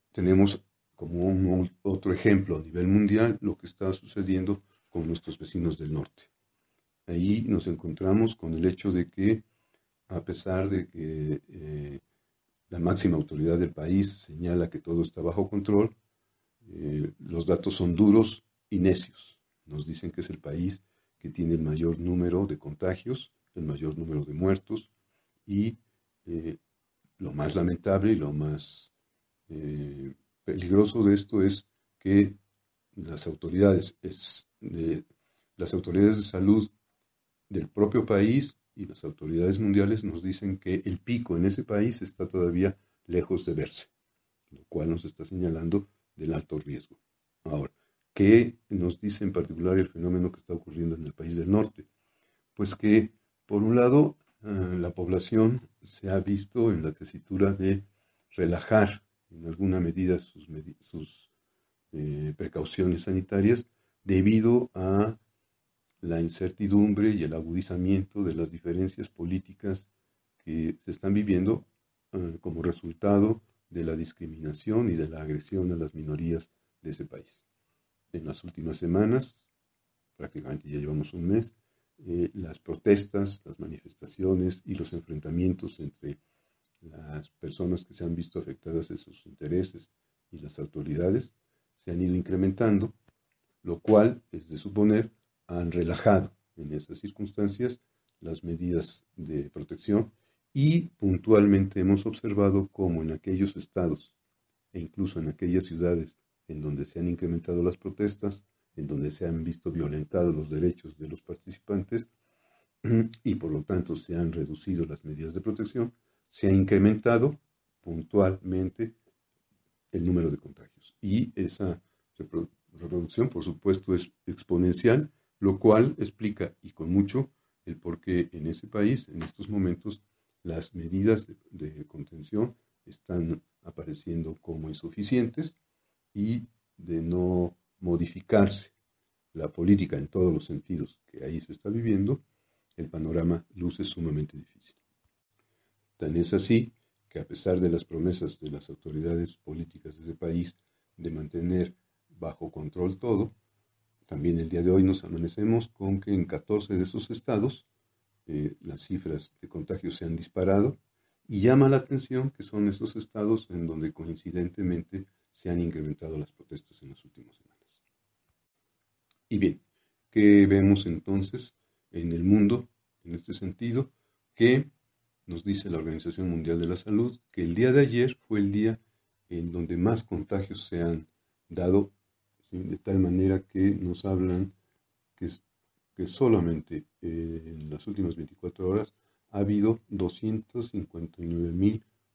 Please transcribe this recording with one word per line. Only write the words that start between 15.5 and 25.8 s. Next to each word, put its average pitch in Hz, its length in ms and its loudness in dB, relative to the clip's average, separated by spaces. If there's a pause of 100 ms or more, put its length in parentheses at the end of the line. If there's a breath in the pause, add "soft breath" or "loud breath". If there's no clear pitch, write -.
control, 104 440 2 (720)
eh, 76 500 -6
los 85 280 -6
datos 90 280 0
son 87 200 0
duros 107 500 6 (260)
y 101 80 -2
necios. - 600 0 (280)
Nos 73 200 -10
dicen 82 240 -10
que 87 120 -8
es - 80 -12
el 78 80 -12
país 85 440 -6 (360)
que 78 100 -12
tiene 82 260 0
el 82 60 2
mayor 80 380 0
número 90 480 0
de - 120 -6
contagios, 95 720 -6 (240)
el 82 100 -8
mayor 76 340 -6
número 78 260 -6
de 73 80 -12
muertos, 98 580 -2 (540)
y, 104 320 -2 (480)